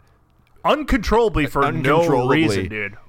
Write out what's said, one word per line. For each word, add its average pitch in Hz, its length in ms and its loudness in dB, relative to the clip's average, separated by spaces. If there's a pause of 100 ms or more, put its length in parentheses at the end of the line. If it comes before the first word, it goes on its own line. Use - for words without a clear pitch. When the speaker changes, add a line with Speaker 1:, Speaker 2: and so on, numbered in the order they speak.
(640)
Speaker 1:
Uncontrollably 214 840 0
for 143 140 -2
no 143 60 2 (340)
Speaker 2:
Uncontrollably. 139 420 2
Speaker 1:
reason, 98 260 0
dude. 104 220 -8
Speaker 2:
He's 101 60 -18 (120)